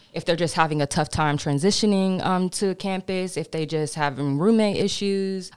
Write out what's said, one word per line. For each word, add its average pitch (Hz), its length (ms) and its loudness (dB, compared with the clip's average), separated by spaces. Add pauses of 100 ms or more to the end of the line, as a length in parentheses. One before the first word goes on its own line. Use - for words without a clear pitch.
(120)
if 175 140 -10
they're 175 100 2
just 165 200 -2
having 156 260 2
a 143 60 2
tough 151 220 0
time 151 280 2
transitioning, 190 880 2
um, 185 240 0
to 190 240 -2
campus, 185 640 -4
if 160 140 -6
they 160 160 -2
just 151 260 -2
having 143 460 0
roommate 214 380 4
issues, 196 800 -2